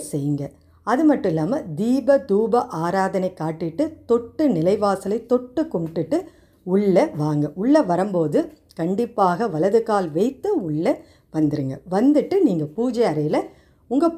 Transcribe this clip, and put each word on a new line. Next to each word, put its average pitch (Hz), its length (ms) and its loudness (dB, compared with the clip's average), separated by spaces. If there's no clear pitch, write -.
செய்யுங்க. 143 380 -4
அது 254 200 0
மட்டும் 262 280 2
இல்லாம, 165 300 -2
தீப 233 560 0
தூப 220 500 2
ஆராதனை 185 720 -2
காட்டிட்டு, 165 560 -4
தொட்டு 240 440 0
நிலைவாசலை 196 760 0
தொட்டு 247 480 -2
கும்பிட்டுட்டு 175 480 -2
உள்ள 202 520 2
வாங்க. 147 400 -2
உள்ள 269 260 4
வரும்போது 185 720 0
கண்டிப்பாக 190 720 0
வலது 196 360 2
கால் 202 280 -2
வைத்து 262 520 -2
உள்ள 165 380 -2
வந்துருங்க. 147 480 -2
வந்துட்டு 285 520 2
நீங்க 170 220 2
பூஜை 233 380 -2
அறையில 160 380 0
உங்க 285 200 2